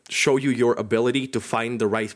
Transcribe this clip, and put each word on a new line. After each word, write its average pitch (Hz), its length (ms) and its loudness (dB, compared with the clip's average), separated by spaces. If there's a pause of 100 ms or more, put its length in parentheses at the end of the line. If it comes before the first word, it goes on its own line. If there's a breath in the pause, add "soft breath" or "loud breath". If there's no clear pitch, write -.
show - 260 2
you 139 140 0
your 131 240 2
ability 117 540 0
to 117 120 -4
find 117 400 -4
the 110 80 2
right 107 280 -2